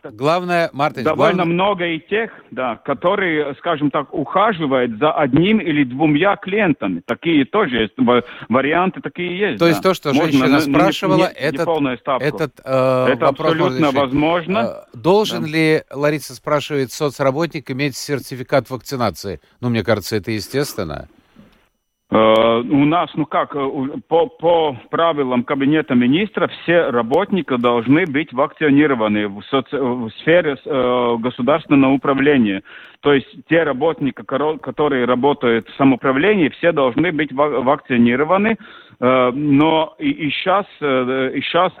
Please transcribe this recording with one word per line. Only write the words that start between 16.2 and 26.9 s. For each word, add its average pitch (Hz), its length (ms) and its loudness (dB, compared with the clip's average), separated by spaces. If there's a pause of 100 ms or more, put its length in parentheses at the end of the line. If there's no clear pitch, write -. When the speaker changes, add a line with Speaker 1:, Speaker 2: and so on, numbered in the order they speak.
Speaker 1:
спрашивает, 143 580 -4
соцработник 147 800 -4
иметь 139 260 -6
сертификат 131 720 -4
вакцинации? 107 720 -8 (220)
Ну, 123 80 -2
мне 113 120 0
кажется, 107 340 -2
это 110 160 -6
естественно. 104 760 -6 (1040)
Speaker 2:
Э, 110 500 4
у 139 240 2
нас, 156 300 0
ну 156 120 -2
как, 156 300 -4
э, - 20 -6
у, 139 400 -6 (100)
по, 160 180 2
по 156 500 0 (140)
правилам 147 520 0
Кабинета 143 520 0
Министров, 143 560 0 (120)
все 165 280 2